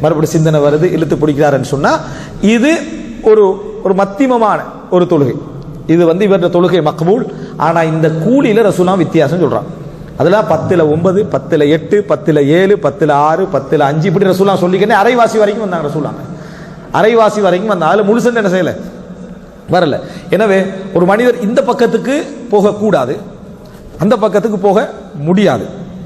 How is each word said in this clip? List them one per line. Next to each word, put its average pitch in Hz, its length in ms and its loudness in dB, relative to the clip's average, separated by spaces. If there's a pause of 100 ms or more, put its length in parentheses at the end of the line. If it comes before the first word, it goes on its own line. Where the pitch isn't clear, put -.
மறுபடியும் 156 220 0
சிந்தனை 156 360 2
வருது, 151 320 2
இழுத்து 160 240 0
பிடிக்கிறாருன்னு 143 460 2
சொன்னா 170 360 0 (420)
இது 233 360 2 (460)
ஒரு, 208 380 4 (220)
ஒரு 190 120 0
மத்தியமமான 202 680 0 (280)
ஒரு 180 140 4
தொழுகை. 143 300 0 (520)
இது 170 200 4
வந்து 170 180 2
இவருடைய 175 360 2
தொழுகை 175 220 2
மக்பூல். 165 440 0 (300)
ஆனா 165 260 2
இந்த 160 260 2
கூலியில 208 640 2
ரசூலா 180 240 0
வித்தியாசம் 160 460 0
சொல்றான். 117 400 -2 (340)
அதுல 180 240 2
பத்துல 196 500 2
ஒன்பது, 180 340 0
பத்துல 147 440 0
எட்டு, 165 400 0
பத்துல 151 380 2
ஏழு, 190 300 4
பத்துல 151 340 0
ஆறு, 156 420 2
பத்துல 147 260 0
அஞ்சு 151 300 0
இப்படி 190 160 2
ரசூலா 190 320 2
சொல்லிக்கிட்டே 196 380 0
அரைவாசி 220 440 2
வரைக்கும் 208 300 0
வந்தாங்க 165 200 -4
ரசூலாங்க. 139 340 -6 (680)
அரைவாசி 214 480 2
வரைக்கும் 190 380 0
வந்தாங்க. 160 80 0
அதுல 196 180 2
முழுசு 233 300 2
என்ன 214 140 0
செய்யல, 175 280 0 (960)
வரல. 233 280 2 (300)
எனவே 190 320 2 (320)
ஒரு 175 100 2
மனிதர் 233 360 2
இந்த 240 220 0
பக்கத்துக்கு 247 640 0 (240)
போகக்கூடாது, 196 640 0 (840)
அந்த 214 180 2
பக்கத்துக்கு 208 420 0
போக 202 300 2 (300)
முடியாது. 160 460 2 (420)